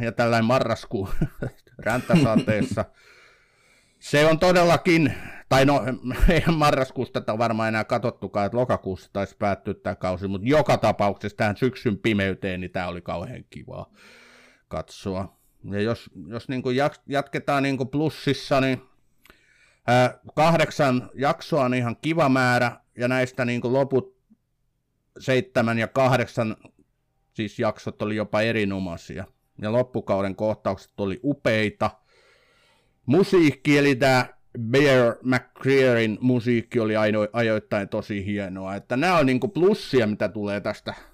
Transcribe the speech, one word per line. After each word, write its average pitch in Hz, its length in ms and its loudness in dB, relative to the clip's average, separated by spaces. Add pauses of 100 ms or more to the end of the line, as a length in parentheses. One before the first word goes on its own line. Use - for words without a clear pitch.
ja 117 120 -4
tällainen 117 320 0
marraskuu 113 640 -2 (360)
<laughs> - 420 -14
räntäsateessa. 110 1000 0 (1120)
Se 147 280 2
on - 120 4
todellakin, 170 760 4 (340)
tai 135 160 6
no, 143 180 4 (220)
<laughs> 123 240 4
eihän 170 260 4
marraskuussa 143 580 0
tätä 107 260 -4
varmaan 113 300 0
enää 110 160 -2
katsottukaan, 107 600 -4
että 110 120 -2
lokakuussa 95 540 -4
taisi 98 260 -6
päättyä 101 360 -4
tää 92 200 -6
kausi, 92 340 -4
mut 98 160 -4
joka 139 340 4
tapauksessa 101 580 -2
tähän 104 200 0
syksyn 120 420 -2
pimeyteen, 98 640 -2
niin 90 100 -10
tää 90 180 -6
oli 87 120 -10
kauhean 85 500 -10
kivaa 87 420 -16 (760)
katsoa. 95 680 -10 (340)
Ja 101 100 -4
jos, 113 300 -4 (160)
jos 113 220 -12
niinku 131 220 -4
jat-, 139 360 -2
jatketaan 139 560 -4
niinku 135 220 -2
plussissa, 143 760 -2
niin, 131 220 -2 (1040)
ää, 123 320 2 (160)
kahdeksan 151 800 2
jaksoa 143 500 -2
on 123 100 0
ihan 120 220 -2
kiva 156 320 0
määrä, 123 520 2 (180)
ja 123 100 -2
näistä 127 360 -2
niinku 120 280 -2
loput 131 500 -2 (960)
seitsemän 123 600 0
ja 110 100 -2
kahdeksan, 123 680 0 (800)
siis 104 240 -8
jaksot 110 440 -4
oli 107 140 -4
jopa 107 240 -2
erinomaisia. 98 840 -4 (380)
Ja 107 100 -4
loppukauden 101 640 -2
kohtaukset 107 640 -6
oli 98 240 -4
upeita. 110 680 -2 (1160)
Musiikki, 151 720 4
eli 143 180 4
tää 127 420 0 (200)
Bear 127 640 4
McCrearin 123 960 2
musiikki 120 600 2
oli 110 160 0
aino-, 107 360 2
ajoittain 110 560 -2
tosi 101 360 -6
hienoa. 95 500 -6
Että 101 220 -6
nää 170 220 2
on 147 80 4
niinku 127 220 0
plussia, 156 580 2
mitä 104 220 -2
tulee 104 320 -6
tästä 104 340 -8 (200)